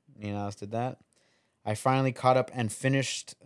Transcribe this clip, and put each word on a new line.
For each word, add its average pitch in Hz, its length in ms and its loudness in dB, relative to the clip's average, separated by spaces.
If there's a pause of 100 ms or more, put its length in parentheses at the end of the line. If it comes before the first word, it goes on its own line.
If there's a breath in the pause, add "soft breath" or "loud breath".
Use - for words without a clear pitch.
(180)
Me 104 120 -8
and 104 80 -4
Alice 101 180 -6
did 104 160 -12
that. 123 280 -4 (640)
I 107 120 -2
finally 131 360 2
caught 127 260 4
up 127 160 0
and 117 180 -2
finished, - 640 -2 (100)